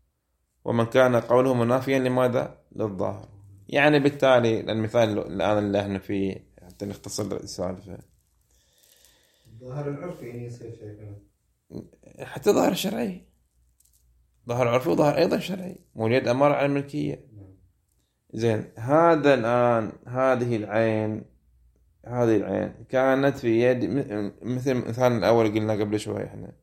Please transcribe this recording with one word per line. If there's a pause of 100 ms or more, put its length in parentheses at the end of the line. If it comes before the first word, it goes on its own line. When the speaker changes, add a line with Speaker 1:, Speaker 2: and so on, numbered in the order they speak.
(640)
Speaker 1:
ومن
كان
قوله
منافياً
لماذا؟ (180)
للظاهر. (400)
يعني
بالتالي
المثال
الآن
اللي
احنا
فيه، (200)
حتى
نختصر
السالفة. (1500)
Speaker 2:
الظاهر
العرفي
يعني
يصير
شيخنا. (1080)
Speaker 1:
حتى
ظاهر
شرعي. (1200)
ظاهر
عرفي
وظاهر
أيضًا
شرعي، (180)
واليد
أمارة
على
الملكية. (100)
Speaker 2:
نعم. (800)
Speaker 1:
زين،
هذا
الآن، (140)
هذه
العين، (840)
هذه
العين (140)
كانت
في
يد
م-، (100)
مثل
المثال
الأول
قلنا
قبل
شوي
احنا، (100)